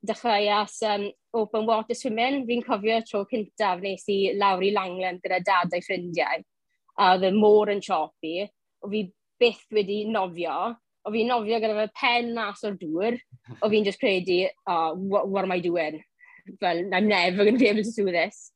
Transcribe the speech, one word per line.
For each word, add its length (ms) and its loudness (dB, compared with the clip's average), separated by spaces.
dechreuas, 800 0
yym, 260 -2
open 320 -2
water 300 0
swimming. 520 -2
Fi'n 180 -2
cofio 420 0
tro 220 -4
cyntaf 520 -2
nes 300 -6
i 280 0
lawr 240 2
i 120 2
Langland 480 -4
gyda 220 0
dad 280 2
a'i 120 -4
ffrindiau. 580 -4
A 180 6
oedd 140 2
y 60 2
môr 380 6
yn 80 -2
choppy. 540 -4
O 80 -10
fi 140 -2
byth 220 2
wedi 380 0
nofio. 640 -4
O 80 -8
fi'n 200 0
nofio 280 0
gyda 200 0
fy 100 -2
pen 360 0
mas 320 -8
o'r 120 -6
dŵr. 380 -2
O 80 2
fi'n 160 4
just 140 -2
credu, 480 0
"Oh, 280 0
what, 320 -2
what 160 -2
am 80 -2
I 80 0
doing? 440 -2
Fel, 240 0
I'm 140 4
never 380 4
gonna 120 4
be 100 6
able 160 2
to 80 -6
do 200 0
this." 440 -2